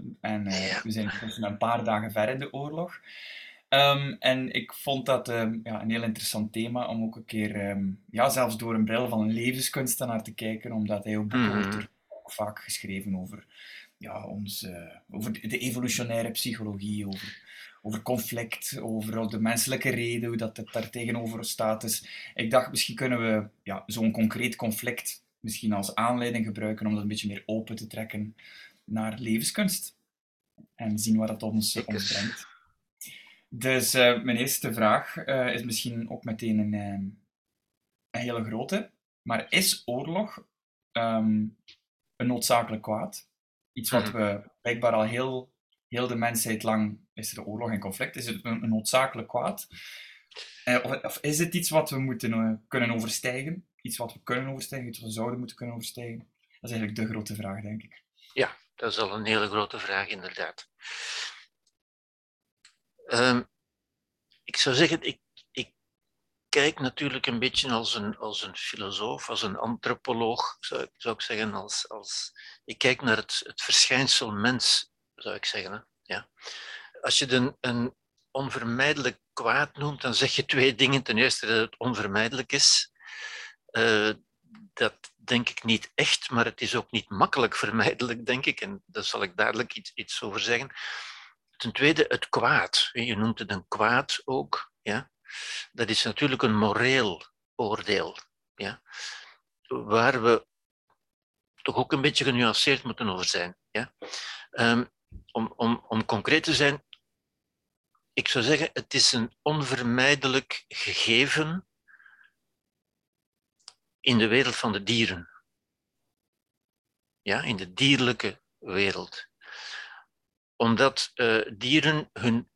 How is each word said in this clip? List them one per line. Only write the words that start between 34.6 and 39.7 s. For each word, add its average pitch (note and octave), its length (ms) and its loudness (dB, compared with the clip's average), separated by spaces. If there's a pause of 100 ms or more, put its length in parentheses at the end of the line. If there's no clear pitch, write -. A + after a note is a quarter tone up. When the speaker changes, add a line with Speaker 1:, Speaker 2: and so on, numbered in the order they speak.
Speaker 1:
vraag, A2 440 4
eh, C3 360 0
is A#2+ 100 -4
misschien A#2 460 -4
ook B2 140 -10
meteen A2 360 0
een, G#2 140 0
ehm, G2+ 300 -4 (1080)
een A#2 120 -6
hele A#2+ 220 -4
grote. A2+ 480 -4 (300)
Maar - 280 -2
is - 360 -2